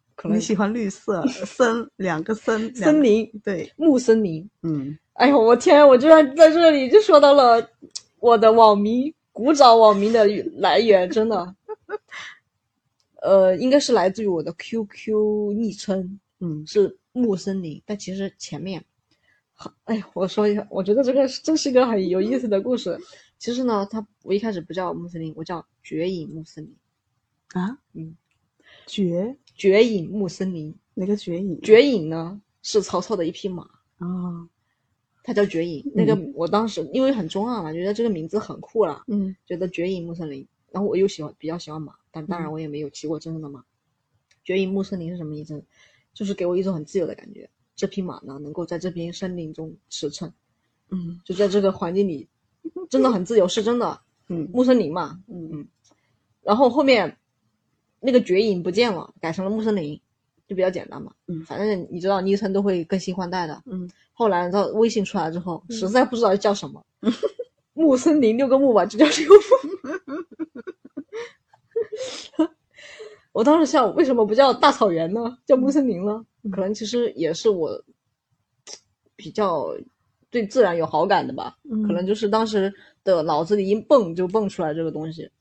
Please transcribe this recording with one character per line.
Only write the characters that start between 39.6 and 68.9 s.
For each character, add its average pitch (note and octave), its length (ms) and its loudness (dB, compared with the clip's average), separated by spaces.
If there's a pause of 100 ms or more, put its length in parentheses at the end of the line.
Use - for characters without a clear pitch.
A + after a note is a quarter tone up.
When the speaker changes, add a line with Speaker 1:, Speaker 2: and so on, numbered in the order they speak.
Speaker 1:
绝 F3+ 240 -6
影 F3 160 -8
木 E3+ 80 -12
森 D#3+ 160 -10
林。 C3+ 160 -16 (240)
然 F#3 100 -6
后 G#3 60 -2
我 C#3 80 -2
又 F#3+ 100 2
喜 G3 160 -6
欢， D3 160 -10
比 - 80 -16
较 D#3+ 120 -8
喜 D#3+ 120 -16
欢 D#3 100 -12
马， D3 140 -14 (180)
但 D#3 140 -14
当 F3 140 -8
然 D#3 120 -8
我 D#3 60 -10
也 D#3+ 120 -10
没 D3 100 -10
有 D3 100 -10
骑 - 160 -16
过 D3+ 140 -6
真 D#3+ 140 -12
正 D#3 80 -10
的 D3 80 -14
马。 C#3 100 -18
Speaker 2:
嗯。 - 60 -20 (800)
Speaker 1:
绝 F#3 120 -4
影 F#3+ 140 -2
木 G3 100 -4
森 F#3+ 160 -8
林 E3+ 140 -10
是 F3+ 60 -10
什 D#3+ 100 -10
么 D3+ 80 -12
意 D3+ 80 -14
思？ D3+ 180 -14 (520)
就 G#3 120 -10
是 G3 80 -6
给 F#3 120 -6
我 F3 100 -2
一 F#3 80 -2
种 F#3+ 100 -4
很 D3+ 120 -8
自 - 140 -6
由 E3 60 -2
的 - 80 -8
感 - 200 -20
觉。 - 160 -20 (260)
这 - 100 -6
匹 G3 160 -8
马 D#3 220 -10
呢， C3+ 160 -16
能 D3 140 -14
够 E3+ 120 -8
在 E3+ 140 -8
这 F#3 100 -8
片 E3+ 220 -8
森 F3+ 240 -10
林 D#3+ 180 -10
中 D#3+ 220 -14 (140)
驰 - 200 -8
骋。 - 220 -12 (580)
Speaker 2:
嗯。 F3 360 -10
Speaker 1:
就 F#3 100 -8
在 G3+ 140 0
这 G3+ 100 0
个 G3 120 2
环 F#3 220 -6
境 G3 140 0
里， D3 200 -8 (640)
真 C4 120 2
的 B3+ 100 4
很 F#3 120 -2
自 A3+ 140 -2
由， F#3 100 6
是 G#3 160 -4
真 A#3+ 160 0
的。 E3 220 -6 (260)
Speaker 2:
嗯。 E3+ 240 -8
Speaker 1:
木 B3 120 0
森 B3 160 4
林 D#3 120 -2
嘛。 E3+ 360 -8
Speaker 2:
嗯。 E3+ 260 -14
Speaker 1:
嗯。 D3 140 -14 (760)
然 G3+ 140 0
后 B3+ 140 4
后 C#4 140 0
面 A#3 340 2 (840)
那 B3+ 120 -2
个 B3 100 6
绝 F#3 200 0
影 G3+ 200 -2
不 F3 80 -6
见 G#3+ 240 0
了， - 260 -12
改 E3 120 -6
成 F#3 140 -8
了 G3 60 -4
木 A3 100 -4
森 G#3+ 140 -2
林， D3+ 240 -8 (480)
就 G3 80 -12
比 F#3 60 -2
较 F#3 80 2
简 F3+ 200 -8
单 D3 120 -16
嘛。 - 120 -18 (140)
Speaker 2:
嗯。 E3 180 -10
Speaker 1:
反 D3 140 -12
正 G3+ 320 -4
你 F3 80 -10
知 E3+ 80 -4
道 G3 140 0
昵 G3 140 0
称 G3+ 160 -4
都 G3 100 0
会 F#3 220 -2
更 F#3+ 160 -4
新 F3+ 160 -8
换 F3+ 140 -8
代 F3+ 180 -6
的。 D3+ 180 -14
Speaker 2:
嗯。 F#3 240 -12 (240)
Speaker 1:
后 A#3 160 -2
来 F3+ 200 0
到 F#3+ 180 0
微 A3 220 2
信 G#3+ 140 -2
出 G3+ 140 -6
来 D#3+ 140 -4
之 E3+ 80 -8
后， E3+ 300 -10
Speaker 2:
嗯。 A#3 60 -10
Speaker 1:
实 F#3+ 140 -6
在 B3 160 4
不 B3 100 -6
知 A3+ 60 -4
道 G3+ 140 4
叫 G3+ 180 0
什 E3 160 -8
么。 C#3+ 160 -20 (160)
Speaker 2:
<laughs> - 720 -6
Speaker 1:
木 C#4+ 240 4
森 D4+ 240 2
林， A3+ 160 2
六 C4+ 100 2
个 C4 100 4
木 C4+ 160 4
吧， F#3 120 4
就 G#3+ 120 -8